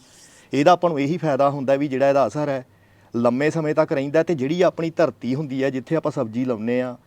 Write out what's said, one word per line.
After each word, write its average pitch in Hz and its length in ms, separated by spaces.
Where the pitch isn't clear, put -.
ਇਹਦਾ 147 180
ਆਪਾਂ 170 180
ਨੂੰ 147 100
ਇਹੀ 143 160
ਫਾਇਦਾ 143 340
ਹੁੰਦਾ 139 260
ਵੀ 143 120
ਜਿਹੜਾ 131 200
ਇਹਦਾ 139 180
ਅਸਰ 143 220
ਹੈ, 135 180
ਲੰਮੇ 123 340
ਸਮੇਂ 156 240
ਤੱਕ 156 180
ਰਹਿੰਦਾ। 143 300
ਤੇ 175 120
ਜਿਹੜੀ 147 280
ਆਪਣੀ 165 280
ਧਰਤੀ 131 440
ਹੁੰਦੀ 135 280
ਹੈ, 139 80
ਜਿੱਥੇ 131 260
ਆਪਾਂ 151 160
ਸਬਜ਼ੀ 120 320
ਲਾਉਂਦੇ 120 380
ਹਾਂ, 123 140